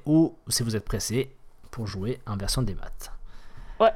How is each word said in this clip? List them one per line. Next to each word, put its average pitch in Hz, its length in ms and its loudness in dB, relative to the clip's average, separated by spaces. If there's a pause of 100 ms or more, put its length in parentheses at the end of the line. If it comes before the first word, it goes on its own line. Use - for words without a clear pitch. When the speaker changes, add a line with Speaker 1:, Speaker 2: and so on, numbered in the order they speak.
Speaker 1:
ou 156 320 6 (120)
si 123 140 2
vous 113 140 0
êtes 101 80 -4
pressé 117 500 -2 (360)
pour 113 160 -6
jouer 101 400 -4
en 104 100 -4
version 101 260 0
démat. 98 200 -2 (960)
Speaker 2:
Ouais, 220 180 8